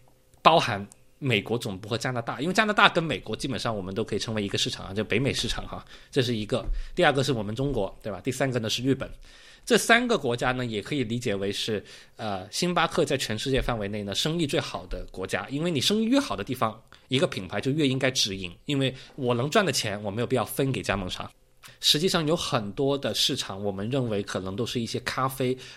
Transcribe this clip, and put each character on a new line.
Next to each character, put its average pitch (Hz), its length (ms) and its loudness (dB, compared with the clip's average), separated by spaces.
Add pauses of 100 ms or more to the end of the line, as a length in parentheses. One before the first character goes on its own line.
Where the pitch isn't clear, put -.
(440)
包 165 160 10
含 101 280 -2 (340)
美 117 200 2
国 110 160 -2
总 107 200 -6
部 101 120 -12
和 113 80 -2
加 131 140 -4
拿 120 100 -4
大， 113 180 -6
因 143 80 -2
为 185 60 -2
加 220 100 4
拿 208 80 0
大 202 160 6
跟 175 160 4
美 143 160 -2
国 - 160 -6
基 - 100 -8
本 127 140 -4
上 117 160 -2
我 101 60 -4
们 95 120 -6
都 107 120 0
可 - 100 -4
以 98 40 0
称 113 140 -4
为 110 80 0
一 101 60 0
个 95 100 -2
市 - 120 0
场 92 160 -8
啊， 92 80 -10
就 107 100 0
北 - 160 2
美 135 140 2
市 - 160 -2
场 - 180 -4
哈， - 180 -10 (240)
这 143 120 2
是 120 120 2
一 107 120 -2
个。 110 200 -2 (300)
第 180 80 4
二 151 80 8
个 139 100 2
是 135 120 2
我 110 100 -2
们 104 100 -4
中 135 200 -2
国， 98 280 -2
对 - 80 -8
吧？ 92 120 -8
第 123 100 -2
三 139 180 0
个 123 100 -2
呢 110 100 -2
是 120 120 -2
日 131 140 4
本。 - 140 -8 (560)
这 240 120 6
三 240 300 6
个 226 100 4
国 123 180 0
家 127 180 2
呢， 127 120 -2
也 110 160 -2
可 - 140 -4
以 139 80 2
理 113 160 -2
解 113 160 0
为 98 160 0
是， 101 320 -2 (320)
呃， 101 340 -6
星 180 240 -2
巴 170 140 2
克 175 160 2
在 143 140 2
全 113 200 -2
世 135 140 -2
界 131 100 4
范 123 160 -2
围 104 120 -2
内 104 120 -4
呢， 101 140 -4
生 160 240 0
意 160 80 0
最 147 120 0
好 92 280 -6
的 90 240 -8
国 92 160 -6
家， 98 220 -2
因 139 120 -4
为 170 80 0
你 147 120 2
生 214 200 4
意 226 40 2
越 240 120 4
好 277 180 0
的 196 80 -6
地 135 120 -4
方， 110 260 0 (280)
一 127 100 2
个 170 80 4
品 92 200 -6
牌 104 120 -4
就 117 100 0
越 151 160 2
应 131 140 2
该 131 100 2
直 107 260 0
营， 92 200 -10 (100)
因 143 140 0
为 131 160 0 (200)
我 123 200 2
能 123 140 0
赚 208 140 4
的 170 80 2
钱， 104 300 -2
我 107 80 -4
没 104 120 -4
有 120 40 2
必 127 100 0
要 110 100 2
分 139 260 0
给 107 100 -2
加 95 140 0
盟 98 120 -4
商。 - 220 -8 (520)
实 - 180 4
际 185 100 2
上 170 160 2
有 156 100 4
很 113 360 -2
多 139 260 0
的 131 160 -2
市 - 220 2
场， 98 260 -6
我 101 100 0
们 98 180 -4
认 123 200 0
为 101 140 0
可 - 160 -4
能 95 160 -4
都 113 100 -2
是 123 140 -4
一 117 80 -2
些 117 140 -4
咖 - 260 -2
啡 127 280 0 (220)